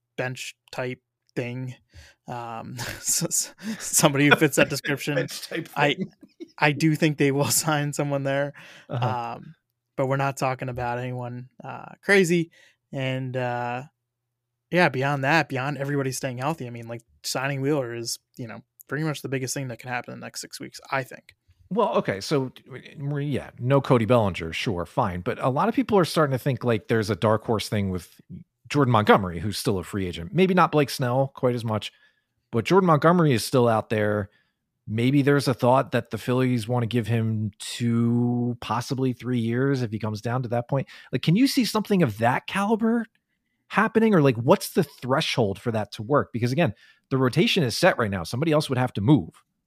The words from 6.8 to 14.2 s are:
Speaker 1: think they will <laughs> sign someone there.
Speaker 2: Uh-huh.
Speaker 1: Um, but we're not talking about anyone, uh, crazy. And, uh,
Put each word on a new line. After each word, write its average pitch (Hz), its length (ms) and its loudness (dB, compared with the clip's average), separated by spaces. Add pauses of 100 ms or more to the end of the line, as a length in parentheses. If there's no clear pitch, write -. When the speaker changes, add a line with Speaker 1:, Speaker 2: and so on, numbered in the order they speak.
Speaker 1:
think 151 220 2
they 143 140 2
will 139 140 0
<laughs> 117 40 -2
sign 147 440 0
someone 143 300 -2
there. 139 300 -2 (360)
Speaker 2:
Uh-huh. 123 460 -4
Speaker 1:
Um, 156 200 -18 (400)
but 135 120 -2
we're 135 100 0
not 139 180 -2
talking 131 320 -4
about 123 320 -4
anyone, 123 480 -10 (160)
uh, 127 300 -16 (100)
crazy. 175 480 4 (400)
And, 131 460 -4
uh, 123 460 -4 (840)